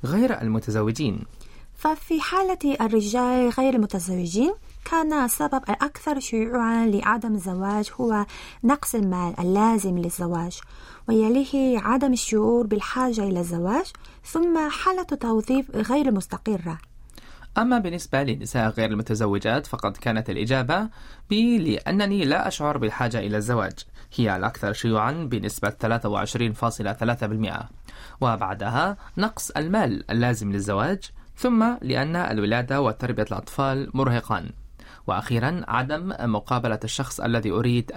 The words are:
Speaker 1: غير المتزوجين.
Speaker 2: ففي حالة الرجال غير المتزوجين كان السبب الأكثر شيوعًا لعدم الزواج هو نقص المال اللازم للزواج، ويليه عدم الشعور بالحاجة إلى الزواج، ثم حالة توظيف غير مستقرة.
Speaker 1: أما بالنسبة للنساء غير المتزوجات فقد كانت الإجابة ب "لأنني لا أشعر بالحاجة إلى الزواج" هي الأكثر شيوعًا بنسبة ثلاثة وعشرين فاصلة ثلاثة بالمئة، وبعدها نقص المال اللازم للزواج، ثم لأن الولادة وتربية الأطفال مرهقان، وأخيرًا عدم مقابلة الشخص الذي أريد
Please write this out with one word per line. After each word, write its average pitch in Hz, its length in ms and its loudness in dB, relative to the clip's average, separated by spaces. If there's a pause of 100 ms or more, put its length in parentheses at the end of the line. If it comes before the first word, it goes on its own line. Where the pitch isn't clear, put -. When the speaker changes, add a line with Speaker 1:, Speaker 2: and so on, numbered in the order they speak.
Speaker 1:
غير 214 360 2
المتزوجين. 110 840 0 (560)
Speaker 2:
ففي 311 420 0
حالة 359 600 0
الرجال 240 680 4
غير 262 240 4
المتزوجين 190 800 0 (320)
كان 320 280 2
السبب 269 560 0
الأكثر 285 500 -2
شيوعًا 226 680 0
لعدم 214 500 2
الزواج 196 540 -2 (120)
هو 220 240 2 (380)
نقص 269 320 2
المال 180 440 0
اللازم 196 580 4
للزواج، 175 600 -4 (480)
ويليه 247 720 4
عدم 254 340 2
الشعور 226 540 2
بالحاجة 220 560 0
إلى 190 160 0
الزواج، 175 460 0 (380)
ثم 330 460 2
حالة 370 340 0
توظيف 254 720 0
غير 247 360 2
مستقرة. 175 640 -2 (800)
Speaker 1:
أما 240 220 4
بالنسبة 170 440 -2
للنساء 113 460 0
غير 110 220 0
المتزوجات 110 760 0
فقد 101 300 -4
كانت 113 320 -2
الإجابة 131 600 0 (400)
ب 208 40 2
"لأنني 202 920 2
لا 147 220 2
أشعر 147 300 -2
بالحاجة 117 420 -2
إلى 104 180 -2
الزواج" 107 360 0 (420)
هي 107 200 2
الأكثر 104 380 -2
شيوعًا 113 380 2
بنسبة 120 580 -2
ثلاثة 117 400 -2
وعشرين 107 440 0
فاصلة 110 400 -2
ثلاثة 117 340 0
بالمئة، 107 420 -2 (520)
وبعدها 113 760 0 (200)
نقص 220 340 -2
المال 160 600 0
اللازم 110 400 2
للزواج، 101 600 -2 (280)
ثم 240 420 4
لأن 131 340 0
الولادة 123 680 0
وتربية 120 420 0
الأطفال 135 680 -2
مرهقان، 120 560 0 (580)
وأخيرًا 120 600 0
عدم 151 520 -2
مقابلة 117 640 0
الشخص 127 360 -6
الذي 113 320 0
أريد 120 460 2